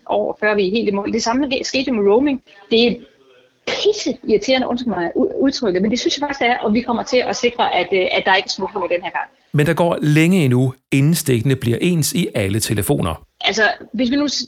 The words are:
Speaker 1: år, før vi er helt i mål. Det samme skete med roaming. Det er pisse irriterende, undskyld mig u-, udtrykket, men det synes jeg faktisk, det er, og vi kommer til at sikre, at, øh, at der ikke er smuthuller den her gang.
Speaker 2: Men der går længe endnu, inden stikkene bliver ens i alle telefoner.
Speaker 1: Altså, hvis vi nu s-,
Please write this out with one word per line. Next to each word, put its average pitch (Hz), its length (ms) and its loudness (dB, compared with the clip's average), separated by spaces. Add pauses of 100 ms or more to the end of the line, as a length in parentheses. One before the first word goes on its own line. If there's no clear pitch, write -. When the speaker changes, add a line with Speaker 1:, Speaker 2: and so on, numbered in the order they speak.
Speaker 1:
år, - 320 -4
før 214 160 0
vi 202 120 2
er 185 40 -4
helt 214 180 0
i - 20 0
mål. 202 220 -4
Det 226 100 -2
samme 247 280 -2 (120)
skete 262 280 -2
med 202 200 2
roaming. 269 320 2 (280)
Det 233 160 6
er 214 80 0 (720)
pisse - 500 -2 (120)
irriterende, 254 380 2
undskyld 240 260 -2
mig 175 220 -2
u-, - 260 0
udtrykket, 214 400 0
men 208 100 0
det 247 80 0
synes - 180 -2
jeg 269 60 -12
faktisk, 294 160 -4
det 240 80 2
er, 247 100 2
og 214 160 0
vi 233 80 2
kommer 233 220 -2
til 247 240 0
at 196 80 -4
sikre, 233 400 0
at, 175 180 0
øh, 185 180 2
at - 140 0
der 190 100 4
ikke 190 120 0
er - 20 -6
smuthuller 185 380 -6
den 175 160 -2
her 165 80 -10
gang. - 180 -8 (240)
Speaker 2:
Men 147 120 2
der 165 80 2
går 170 280 0
længe 160 440 4
endnu, 127 280 2 (180)
inden 143 240 4
stikkene 127 400 0
bliver 117 260 -2
ens 170 320 0
i - 220 0
alle 101 240 0
telefoner. 101 640 -2 (160)
Speaker 1:
Altså, 202 220 0 (300)
hvis 233 180 0
vi 294 40 0
nu 294 120 0
s-, 247 200 -6